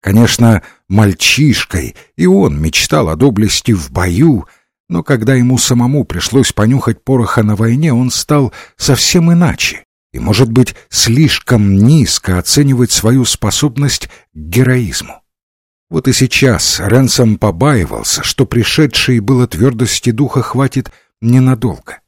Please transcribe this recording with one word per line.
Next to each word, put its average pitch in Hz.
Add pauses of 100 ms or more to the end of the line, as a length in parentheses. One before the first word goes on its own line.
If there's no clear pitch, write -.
Конечно, 113 (260)
мальчишкой 101 (220)
и 180
он 185
мечтал 90
о 78
доблести 107
в 73
бою, 92 (400)
но 170
когда 127
ему 123
самому 123
пришлось -
понюхать 113
пороха 120
на 104
войне, 120
он 123
стал 143 (240)
совсем 170
иначе - (280)
и, -
может 113
быть, 117 (140)
слишком 113
низко 107
оценивать 131
свою 120
способность 135
к - (240)
героизму. 104 (680)
Вот -
и 135
сейчас -
Рэнсом 117
побаивался, 95
что -
пришедшей 123
было 123
твердости 117
духа 127
хватит 131 (280)
ненадолго 123